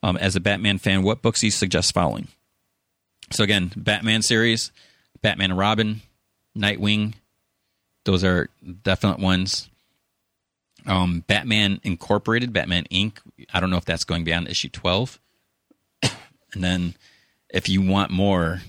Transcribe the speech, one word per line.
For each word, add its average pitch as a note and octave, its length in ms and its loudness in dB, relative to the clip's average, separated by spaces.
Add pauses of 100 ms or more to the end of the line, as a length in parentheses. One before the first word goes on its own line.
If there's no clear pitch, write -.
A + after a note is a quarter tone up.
Um, F#2 140 2
as F#2+ 180 0
a F#2+ 40 2
Batman G2+ 380 0
fan, F#2+ 260 2
what G#2+ 200 0
books - 180 0
do A2+ 60 2
you G2+ 40 2
suggest F2+ 420 0
following? D2+ 340 0 (1040)
So - 120 0
again, G2 320 0
Batman G#2+ 460 0
series, A2+ 500 2 (500)
Batman G2 300 0
and F2+ 80 0
Robin, G#2+ 420 0 (540)
Nightwing, G#2 600 0 (920)
those F#2 180 2
are F2+ 240 2 (360)
definite F#2+ 360 0
ones. F#2 500 0 (1160)
Um, F2+ 420 0
Batman G#2 560 0
Incorporated, A2+ 680 0
Batman F2 380 0
Inc. G2+ 260 -2 (360)
I F#2 60 2
don't F#2 120 0
know F2+ 60 0
if F2 80 -4
that's E2 200 -2
going E2+ 180 -2
beyond E2+ 240 -2
issue - 220 -6
twelve. G2 500 -2 (840)
<coughs> - 80 0 (440)
And F#2+ 100 -6
then F2+ 320 -2 (540)
if - 180 -2
you F#2+ 140 4
want F#2+ 300 2
more F2+ 580 0